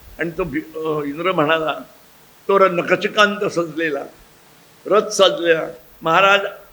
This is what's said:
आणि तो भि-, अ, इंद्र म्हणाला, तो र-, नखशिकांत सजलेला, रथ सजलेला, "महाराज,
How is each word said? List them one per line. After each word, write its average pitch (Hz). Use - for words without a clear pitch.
आणि 165
तो 165
भि-, 156
अ, 156
इंद्र 160
म्हणाला, 156
तो 196
र-, 190
नखशिकांत 196
सजलेला, 156
रथ 202
सजलेला, 170
"महाराज, 190